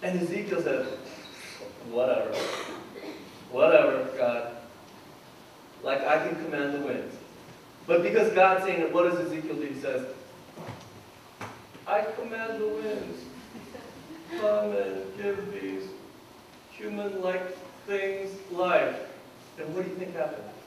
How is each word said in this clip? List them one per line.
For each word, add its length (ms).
And 200
Ezekiel 400
says, 260
Whatever. 460
Whatever, 640
God. 380
Like, 180
I 260
can 160
command 300
the 60
winds. 360
But 140
because 320
God's 320
saying 160
it, 120
what 100
does 240
Ezekiel 280
do? 60
He 180
says, 280
I 140
command 400
the 80
winds, 540
come 360
and 420
give 360
these 300
human-like 840
things 460
life. 460
And 160
what 100
do 60
you 60
think 180
happens? 260